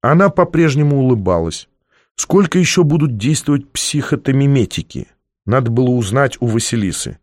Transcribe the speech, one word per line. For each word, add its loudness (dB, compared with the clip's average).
Она 4
по-прежнему 0
улыбалась. 0
«Сколько 0
еще 2
будут 0
действовать -2
психотомиметики?» -2
Надо 0
было 0
узнать -2
у -2
Василисы. -4